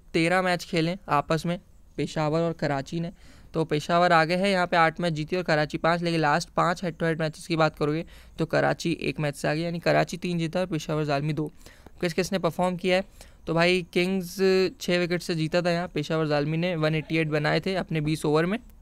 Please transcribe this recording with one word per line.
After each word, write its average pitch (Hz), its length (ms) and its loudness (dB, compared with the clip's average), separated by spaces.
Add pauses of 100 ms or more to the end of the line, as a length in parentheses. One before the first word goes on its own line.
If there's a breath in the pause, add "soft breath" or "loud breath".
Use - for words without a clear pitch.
(140)
तेरह 175 280 2
मैच 180 240 0
खेले 170 320 -2 (120)
आपस 160 360 0
में 175 140 -2 (380)
पेशावर 151 420 -2
और 170 140 0
कराची 143 460 -4
ने, 170 120 -6 (420 loud breath)
तो 160 120 0
पेशावर 170 460 2
आगे 165 240 4
है 196 160 2
यहाँ 180 160 2
पे 175 100 2
आठ 165 220 4
मैच 175 140 0
जीती 151 220 -4
और 180 80 -2
कराची 156 340 0
पाँच, 170 240 0
लेकिन 170 180 0
लास्ट 156 300 2
पाँच 165 340 0
हेड 165 140 -6
टू 170 80 -2
हेड 165 140 0
मैचेस 156 280 -4
की 170 80 0
बात 156 200 2
करोगे 156 300 -2 (340 loud breath)
तो 160 60 2
कराची 143 560 0
एक 143 180 -4
मैच 147 160 -2
से - 120 -4
आगे, 151 140 -2
यानी 170 180 -6
कराची 156 380 2
तीन 175 200 -4
जीता 165 220 -2
और 185 60 0
पेशावर 156 380 -4
जालमी 147 300 -2
दो। 151 180 -4 (500 loud breath)
किस 175 120 -2
किस 175 180 -2
ने 190 80 -2
परफॉर्म 180 380 -2
किया 180 200 0
है? 196 80 -2 (420 loud breath)
तो 160 60 -2
भाई 175 400 4
किंग्स 185 440 -2 (440)
छः 180 180 0
विकेट 175 220 0
से 180 140 -4
जीता 160 260 0
था 175 100 0
यहाँ, 170 160 -2
पेशावर 160 400 -2
जालमी 147 300 0
ने 175 180 -2
वन 156 200 0
एटी 156 220 -2
एट 160 100 0
बनाए 151 320 0
थे 190 160 -4
अपने 160 260 -2
बीस 156 240 -2
ओवर 156 200 2
में। 202 140 -4 (220)